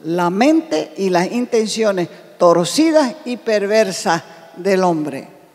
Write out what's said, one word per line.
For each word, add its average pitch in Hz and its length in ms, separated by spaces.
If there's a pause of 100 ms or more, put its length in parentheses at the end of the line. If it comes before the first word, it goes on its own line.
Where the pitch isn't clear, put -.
la 175 280
mente 311 640
y 190 140
las 180 200
intenciones 220 760 (300)
torcidas 226 760 (100)
y 247 120
perversas 202 840 (340)
del 185 260
hombre. 151 460 (260)